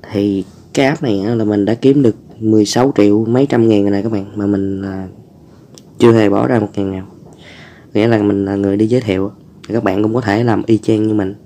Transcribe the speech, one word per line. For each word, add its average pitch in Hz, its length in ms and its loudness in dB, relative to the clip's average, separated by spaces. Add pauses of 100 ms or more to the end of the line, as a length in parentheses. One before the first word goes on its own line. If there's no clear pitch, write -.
(120)
Thì 98 320 -2 (300)
cái 139 120 2
app 143 160 0
này 104 180 0
á, 113 140 -2
là 110 100 -2
mình 104 200 0
đã 107 100 0
kiếm 135 280 2
được 113 140 2 (220)
mười 110 260 2
sáu 127 320 0
triệu 104 280 2
mấy 123 220 0
trăm 117 220 2
ngàn 104 140 4
rồi 101 80 0
nè 98 120 -2
các 110 100 -4
bạn, 101 220 -8
mà 104 120 -4
mình, 98 360 -2
à, 95 260 -10 (920)
chưa 117 140 6
hề 110 160 4
bỏ 104 180 0
ra 127 140 0
một 104 140 -4
ngàn 98 180 -4
nào. 95 140 -10 (880)
Nghĩa 107 140 2
là 110 140 2
mình 101 220 0
là 98 120 -4
người 98 200 -2
đi 110 100 0
giới 123 140 0
thiệu. 98 300 -2 (380)
Thì 104 60 -6
các 107 100 -2
bạn 98 180 -2
cũng 110 120 -2
có 127 60 0
thể 110 240 -2
làm 110 220 0
y 110 120 2
chang 107 280 0
như 107 80 0
mình. 101 200 -4 (120)